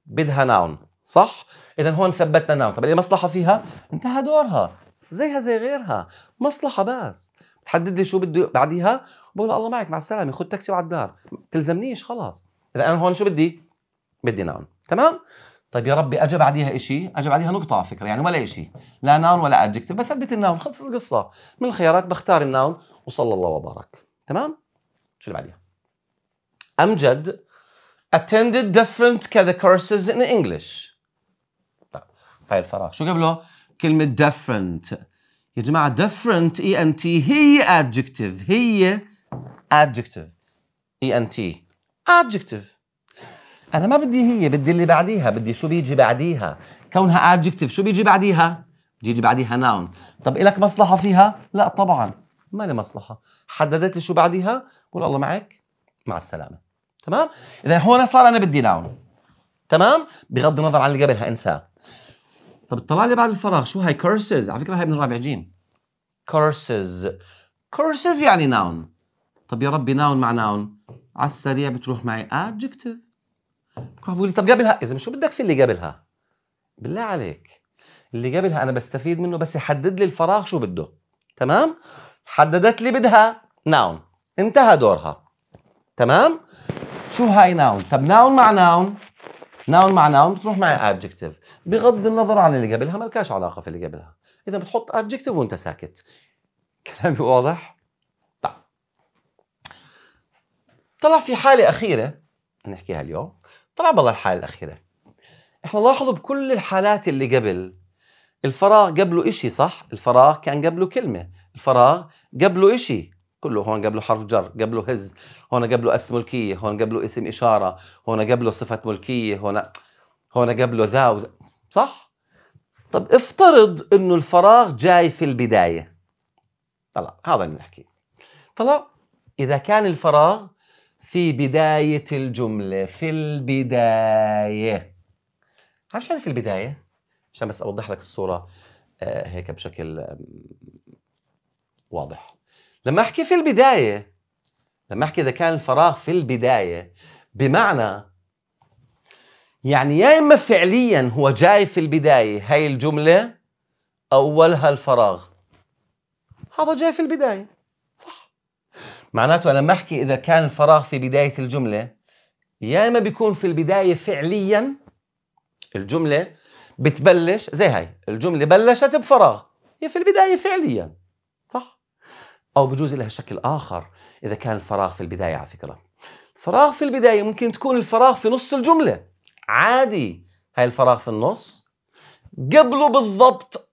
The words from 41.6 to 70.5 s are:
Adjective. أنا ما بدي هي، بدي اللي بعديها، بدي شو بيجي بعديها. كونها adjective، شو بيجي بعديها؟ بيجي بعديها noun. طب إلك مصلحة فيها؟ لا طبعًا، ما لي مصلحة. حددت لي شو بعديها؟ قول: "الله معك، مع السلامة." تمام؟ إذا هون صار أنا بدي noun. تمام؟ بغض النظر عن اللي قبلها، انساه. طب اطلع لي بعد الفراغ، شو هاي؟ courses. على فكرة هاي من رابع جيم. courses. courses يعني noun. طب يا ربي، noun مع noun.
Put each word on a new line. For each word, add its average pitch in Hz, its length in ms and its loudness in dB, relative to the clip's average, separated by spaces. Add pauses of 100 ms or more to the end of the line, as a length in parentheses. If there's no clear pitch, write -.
Adjective. 208 640 0 (1000)
أنا 160 120 0
ما 262 100 2
بدي 254 260 0
هي، 226 260 2
بدي 139 220 0
اللي 170 160 2
بعديها، 165 440 0
بدي 113 240 -6
شو 160 140 -8
بيجي 151 260 -4
بعديها. 123 640 0 (340)
كونها 180 500 4
adjective، 160 240 -4
شو 156 160 -4
بيجي 196 200 0
بعديها؟ 185 600 2 (380)
بيجي 117 180 -4
بعديها 120 360 0
noun. 107 320 -2 (360)
طب 135 120 -2
إلك 196 220 2
مصلحة 196 380 4
فيها؟ 196 440 4 (120)
لا 202 160 2
طبعًا، 156 420 0 (420)
ما 208 120 -8
لي 160 100 -4
مصلحة. - 480 -10 (260)
حددت 160 460 -2
لي 170 60 -6
شو 175 140 -6
بعديها؟ 185 500 0 (280)
قول: 165 120 -6
"الله 139 140 -2
معك، 160 440 -8 (440)
مع 90 100 -8
السلامة." 82 420 -14 (460)
تمام؟ 269 240 -2 (360)
إذا 165 140 2
هون 240 280 4
صار 254 220 6
أنا 233 100 4
بدي 147 240 0
noun. 87 240 0 (840)
تمام؟ 240 380 4 (240)
بغض 135 280 0
النظر 151 220 2
عن 139 100 2
اللي 139 140 0
قبلها، 120 240 0
انساه. 95 400 -6 (1000)
طب 120 100 -6
اطلع 180 260 -2
لي 240 100 2
بعد 233 160 2
الفراغ، 190 340 -2
شو 190 160 -8
هاي؟ 170 140 0
courses. 185 560 -2
على 120 100 -8
فكرة 170 140 -8
هاي 175 120 -2
من 156 120 -2
رابع 123 180 -2
جيم. 120 360 -8 (800)
courses. 107 800 -4 (680)
courses 302 460 -2
يعني 165 340 2
noun. 87 180 -2 (720)
طب 120 140 -6
يا 139 80 -2
ربي، 139 240 -2
noun 135 40 -2
مع 135 340 0
noun. 104 580 -6 (260)